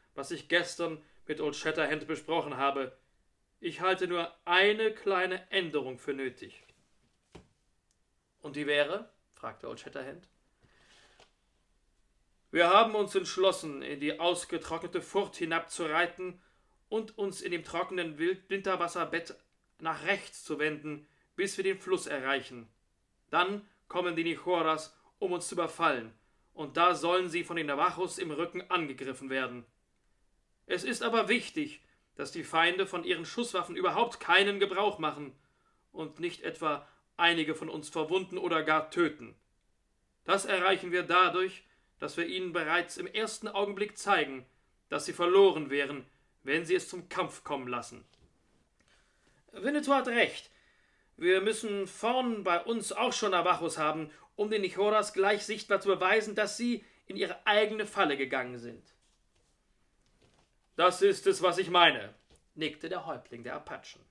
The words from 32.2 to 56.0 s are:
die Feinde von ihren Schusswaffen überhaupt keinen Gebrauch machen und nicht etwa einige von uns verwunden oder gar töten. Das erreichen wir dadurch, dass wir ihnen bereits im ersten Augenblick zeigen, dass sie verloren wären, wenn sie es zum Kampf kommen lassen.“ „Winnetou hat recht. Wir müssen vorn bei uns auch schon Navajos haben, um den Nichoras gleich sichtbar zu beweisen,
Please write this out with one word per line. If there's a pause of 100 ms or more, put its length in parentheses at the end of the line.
die
Feinde
von
ihren
Schusswaffen
überhaupt
keinen
Gebrauch
machen (600)
und
nicht
etwa (300)
einige
von
uns
verwunden
oder
gar
töten. (880)
Das
erreichen
wir
dadurch, (340)
dass
wir
ihnen
bereits
im
ersten
Augenblick
zeigen, (460)
dass
sie
verloren
wären, (380)
wenn
sie
es
zum
Kampf
kommen
lassen.“ (1500)
„Winnetou
hat
recht. (680)
Wir
müssen
vorn
bei
uns
auch
schon
Navajos
haben, (260)
um
den
Nichoras
gleich
sichtbar
zu
beweisen,